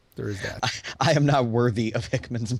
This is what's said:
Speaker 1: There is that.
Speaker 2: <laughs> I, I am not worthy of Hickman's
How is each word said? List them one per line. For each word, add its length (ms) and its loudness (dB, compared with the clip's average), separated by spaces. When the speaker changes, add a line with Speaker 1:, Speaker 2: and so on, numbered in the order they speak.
Speaker 1:
There 140 -8
is 120 -8
that. 200 -8
Speaker 2:
<laughs> 380 -6
I, 120 4
I 20 6
am 120 4
not 200 4
worthy 480 2
of 140 -2
Hickman's 520 -4